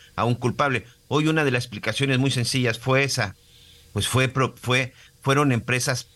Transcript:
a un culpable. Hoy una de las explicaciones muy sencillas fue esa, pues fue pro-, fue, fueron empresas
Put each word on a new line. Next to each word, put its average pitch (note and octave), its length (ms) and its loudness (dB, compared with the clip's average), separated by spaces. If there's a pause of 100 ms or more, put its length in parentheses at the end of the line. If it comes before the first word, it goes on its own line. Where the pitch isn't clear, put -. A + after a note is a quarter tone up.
(160)
a F#2+ 80 -2
un A#2+ 120 2
culpable. C#3 500 -2 (240)
Hoy D3+ 180 0
una D#3 160 2
de C3+ 80 2
las B2 140 -2
explicaciones B2+ 520 -2
muy C3 140 2
sencillas A#2+ 480 -2
fue C3 240 2
esa, B2 320 -2 (560)
pues G#2 160 -2
fue B2+ 220 2
pro-, B2+ 260 0
fue, B2+ 380 -2 (280)
fueron C#3 300 4
empresas B2 640 -2